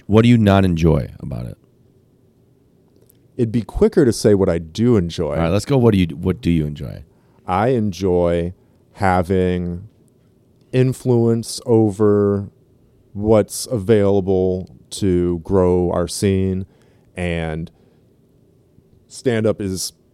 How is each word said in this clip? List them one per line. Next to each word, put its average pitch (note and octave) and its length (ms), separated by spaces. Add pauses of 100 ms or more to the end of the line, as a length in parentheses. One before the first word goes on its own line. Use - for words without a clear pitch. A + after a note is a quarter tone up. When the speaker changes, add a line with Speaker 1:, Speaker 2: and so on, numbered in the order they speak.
Speaker 1:
what G#2+ 160
do A#2 80
you B2 80
not G2 260
enjoy D#2+ 460 (100)
about A#1+ 280
it? G1+ 100 (1800)
Speaker 2:
It'd A#2 160
be A2 120
quicker G3 420
to A2+ 80
say G#2 220
what F#2+ 120
I F2 120
do G#2 360
enjoy. E2+ 360
Speaker 1:
All D2+ 60
right, E2 120
let's G2+ 160
go. C#3 120
What A#2 160
do G2+ 60
you, F2 160
what F2+ 260
do F2 100
you D#2+ 140
enjoy? D2 380 (420)
Speaker 2:
I G2 240
enjoy F2 840 (400)
having F2+ 960 (840)
influence A#2+ 920
over G#2 840 (640)
what's G#2 540
available F#2+ 1080 (160)
to F2 480
grow F2+ 520
our F2 160
scene, F#2+ 580 (500)
and E2+ 560 (1400)
stand-up G#2+ 540
is F#2+ 320 (200)